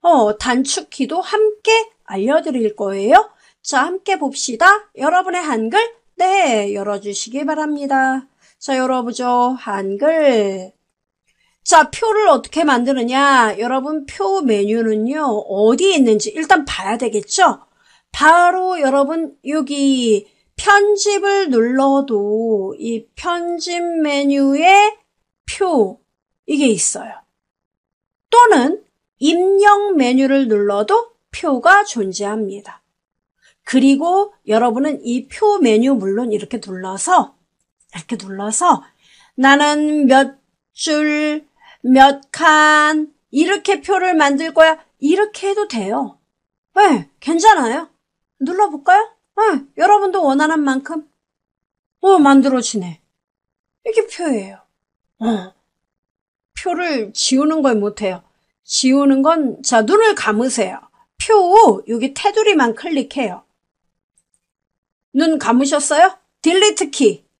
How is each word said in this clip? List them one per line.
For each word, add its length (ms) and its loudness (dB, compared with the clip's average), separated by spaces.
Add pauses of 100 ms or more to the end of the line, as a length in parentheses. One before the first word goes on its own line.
어, 360 2
단축키도 840 -4
함께 680 0 (140)
알려드릴 680 -2
거예요. 540 0 (320)
자, 220 -2
함께 340 -4
봅시다. 800 0
여러분의 440 -2
한글, 380 -2 (360)
네, 580 0
열어주시기 720 -8
바랍니다. 840 -4 (300)
자, 200 -4
열어보죠. 840 -2
한글. 1120 -2 (920)
자, 280 2
표를 380 0
어떻게 340 0
만드느냐? 960 0
여러분, 460 -6
표 360 -4
메뉴는요, 800 -2
어디에 760 0
있는지 340 2
일단 360 0
봐야 320 -8
되겠죠? 680 -2 (460)
바로 680 2
여러분, 580 -2 (100)
여기 840 -2 (240)
편집을 960 0
눌러도 1300 0
이 260 -8 (100)
편집 680 -6 (180)
메뉴에 960 2 (480)
표, 540 -2 (460)
이게 220 0
있어요. 440 -2 (1200)
또는 540 4 (360)
입력 760 2
메뉴를 520 2
눌러도 640 0 (200)
표가 520 2
존재합니다. 960 -8 (840)
그리고 720 2 (140)
여러분은 580 -2
이 220 -6
표 320 0
메뉴 340 2
물론 380 -4
이렇게 340 -8
눌러서, 680 -4 (580)
이렇게 260 -12
눌러서 640 -2 (520)
나는 720 2
몇 300 2 (360)
줄, 720 -4 (360)
몇 500 4
칸, 840 2 (160)
이렇게 520 -2
표를 340 0
만들 380 0
거야. 300 4 (140)
이렇게 520 -2
해도 180 -2
돼요. 500 -6 (580)
네, 340 2 (100)
괜찮아요. 720 0 (500)
눌러볼까요? 720 0 (260)
네, 280 0 (120)
여러분도 460 2
원하는 380 0
만큼. 460 -6 (920)
어, 160 4
만들어지네. 840 0 (840)
이게 220 -2
표예요. 520 -8 (600)
어. 340 -4 (1080)
표를 520 -6
지우는 480 -2
걸 140 0
못해요. 480 -6 (460)
지우는 540 0
건, 400 -2
자, 180 0
눈을 320 2
감으세요. 680 -4 (380)
표, 720 4
여기 260 -4
테두리만 640 0
클릭해요. 680 -6 (1700)
눈 280 0
감으셨어요? 760 2 (280)
딜리트 480 2
키. 340 0 (140)